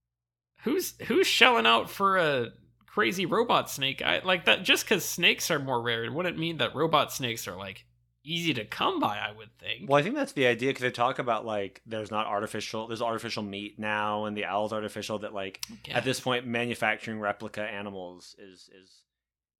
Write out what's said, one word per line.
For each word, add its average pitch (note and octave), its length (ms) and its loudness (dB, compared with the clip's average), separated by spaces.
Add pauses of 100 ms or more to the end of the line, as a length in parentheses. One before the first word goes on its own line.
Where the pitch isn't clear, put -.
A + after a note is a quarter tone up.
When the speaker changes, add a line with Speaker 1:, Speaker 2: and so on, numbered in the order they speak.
(640)
Speaker 1:
who's, F4 300 0 (140)
who's E4 200 4
shelling A#3 380 6
out A3+ 240 4
for F#3+ 280 2
a C#3+ 320 2 (360)
crazy G3+ 400 0
robot G3 440 2
snake? C3+ 320 -2
I, - 180 2
like, F#3 260 0
that, - 180 4
just - 220 2
'cause G3 200 2
snakes - 440 2
are D#3+ 80 4
more C3+ 240 0
rare, A#2 220 0
it A#2 100 -4
wouldn't F3 240 -2
mean D#3+ 200 -4
that A#2+ 180 0
robot D3+ 380 4
snakes A#2 340 -4
are, F2+ 80 -8
like, G2 300 -12 (380)
easy E3 300 -2
to A2 120 -4
come F4+ 340 -2
by, G#2+ 180 0
I G#2 140 -4
would G#2+ 260 -18
think. A#2 320 -8
Speaker 2:
Well, C#3+ 100 6
I D3 40 4
think G#3+ 100 -4
that's D4 200 -4
the C3+ 120 2
idea, B2 280 2
'cause C3 80 -10
they B2 100 2
talk A#2+ 260 0
about, A#2 260 0
like, G#2 440 -4
there's G#2+ 240 -8
not A2 160 0
artificial, A2 600 -4
there's A2+ 140 -6
artificial A2+ 400 -4
meat G2+ 380 -8
now, G#2+ 460 0
and G#2 120 -6
the G2 80 -4
owl's G#2 280 -2
artificial, G#2+ 460 -4
that, G#2 140 -8
like, F#2+ 260 -8 (300)
Speaker 1:
I C#3+ 40 -4
Speaker 2:
at A#2+ 100 2
this B2+ 140 0
Speaker 1:
guess. - 60 -10
Speaker 2:
point, B2 220 0
manufacturing A#2 720 -2
replica G#2 440 -4
animals G2 720 -10
is, F#2 320 -20 (100)
is F#2+ 220 -20 (580)